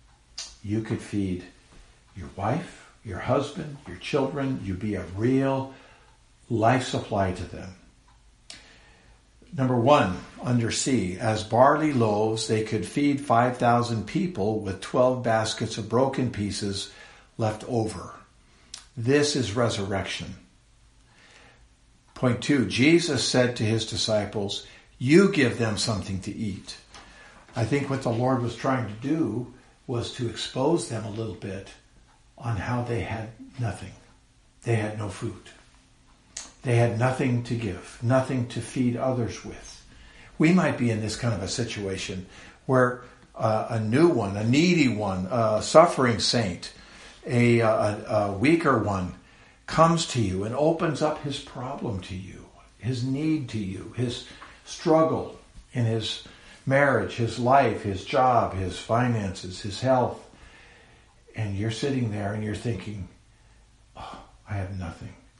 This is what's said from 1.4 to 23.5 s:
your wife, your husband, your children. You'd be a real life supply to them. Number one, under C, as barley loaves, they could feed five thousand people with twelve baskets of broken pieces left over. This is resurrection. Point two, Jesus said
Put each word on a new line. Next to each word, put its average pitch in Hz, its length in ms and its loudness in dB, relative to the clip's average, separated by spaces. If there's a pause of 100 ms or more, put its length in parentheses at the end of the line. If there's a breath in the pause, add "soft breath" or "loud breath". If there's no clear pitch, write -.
your 80 200 -12
wife, 117 540 -6 (140)
your 95 140 -8
husband, - 580 -4 (100)
your 90 100 -12
children. 135 680 -2
You'd 95 160 -4
be 107 140 -4
a 90 100 -6 (120)
real 135 580 0 (760 loud breath)
life 117 380 4
supply 98 460 0
to 85 120 -8
them. 90 300 -12 (1800 loud breath)
Number 127 200 2
one, 117 420 4 (240)
under 120 280 0
C, 95 480 0
as 107 240 0
barley 147 500 6
loaves, 110 540 2
they 110 160 0
could 92 240 -4
feed 143 340 0
five 120 380 4
thousand 117 480 2
people 110 540 -2
with 98 200 -4
twelve 127 440 2
baskets 110 520 0
of 101 120 -8
broken 127 420 2
pieces 98 640 -6 (440 loud breath)
left 107 300 -4
over. 107 480 -4 (840 loud breath)
This 143 400 2
is 107 200 -2
resurrection. 98 800 -2 (1800 soft breath)
Point 123 280 0
two, 135 240 2
Jesus 139 600 4
said 123 300 2